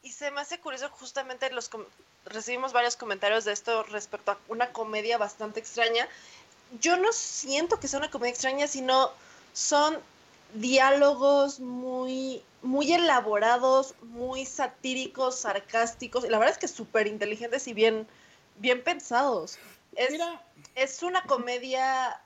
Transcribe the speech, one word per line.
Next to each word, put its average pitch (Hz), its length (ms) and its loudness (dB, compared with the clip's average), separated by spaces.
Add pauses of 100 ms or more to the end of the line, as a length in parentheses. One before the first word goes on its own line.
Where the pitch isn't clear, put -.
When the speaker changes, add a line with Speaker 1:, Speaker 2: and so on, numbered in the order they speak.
Speaker 1:
y 269 80 -18
se 294 180 -6
me 285 120 -4
hace 339 180 -8
curioso 277 300 -8
justamente 262 600 -6
los 240 180 -8
com-, 220 160 -12 (400)
recibimos 247 460 -6
varios 240 240 2
comentarios 208 500 0
de 208 80 0
esto 220 300 -2
respecto 208 500 -6
a - 140 -6
una 240 240 -2
comedia 220 460 -4
bastante 214 420 -6
extraña. 233 480 0 (760)
Yo 349 160 4
no 415 160 4
siento 320 680 -2
que 277 80 -8
sea 277 120 -4
una 294 120 -4
comedia 247 220 -2
extraña, 269 340 0
sino 262 420 2 (440)
son 302 440 2 (560)
diálogos 277 1040 4
muy, 254 840 -6 (180)
muy 277 320 2
elaborados, 254 1120 4
muy 254 420 -8
satíricos, 254 920 -4
sarcásticos, 233 880 -2
y 220 40 -4
la 220 80 4
verdad 262 160 6
es - 60 -8
que - 80 -2
súper 220 400 -2
inteligentes 220 600 -4
y 233 60 -10
bien, 220 340 2 (500)
bien 247 260 0
pensados. 254 760 0 (380)
Es, 254 160 0
Speaker 2:
Mira. 339 320 -6 (320)
Speaker 1:
es 277 260 -2
una 370 220 -2
comedia 262 1040 0